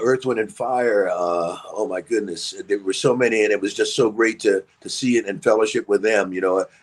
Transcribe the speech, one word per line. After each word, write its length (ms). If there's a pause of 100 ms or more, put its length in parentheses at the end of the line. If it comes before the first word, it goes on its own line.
Earth, 240
Wind 120
and 140
Fire. 560
Uh, 480 (140)
oh 180
my 140
goodness, 520 (140)
there 100
were 140
so 240
many, 280
and 80
it 80
was 120
just 240
so 140
great 300
to, 220 (200)
to 80
see 260
it 80
and 180
fellowship 460
with 140
them. 320
You 80
know, 240 (160)